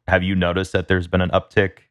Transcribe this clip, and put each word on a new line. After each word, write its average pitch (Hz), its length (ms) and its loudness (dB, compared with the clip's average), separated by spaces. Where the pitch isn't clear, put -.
have 92 160 2
you 95 100 -2
noticed 90 380 -2
that 92 160 -4
there's 90 180 0
been 90 140 0
an 90 100 0
uptick 95 480 -2